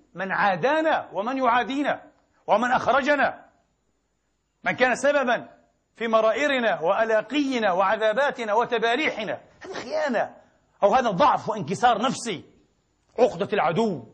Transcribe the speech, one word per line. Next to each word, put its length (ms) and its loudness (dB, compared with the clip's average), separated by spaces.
من 180 -8
عادانا 840 0
ومن 240 -4
يعادينا 640 -2
ومن 240 2
أخرجنا، 760 0
من 80 -2
كان 240 2
سبباً 540 0
في 120 -6
مرائرنا 720 2
وألاقينا 920 0
وعذاباتنا 840 0
وتباريحنا. 880 -2
هذه 120 -16
خيانة، 600 -4
أو 120 4
هذا 140 2
ضعف 400 2
وانكسار 520 0
نفسي، 440 -4
عقدة 340 2
العدو، 500 0